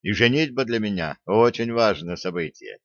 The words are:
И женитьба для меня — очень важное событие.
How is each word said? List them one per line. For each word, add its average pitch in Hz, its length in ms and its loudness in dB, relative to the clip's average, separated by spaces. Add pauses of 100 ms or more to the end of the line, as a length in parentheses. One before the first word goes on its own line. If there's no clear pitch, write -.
И 98 100 -2
женитьба 123 520 2
для 117 140 -2
меня — 92 460 -4
очень 117 480 2
важное 87 440 0
событие. 80 680 -8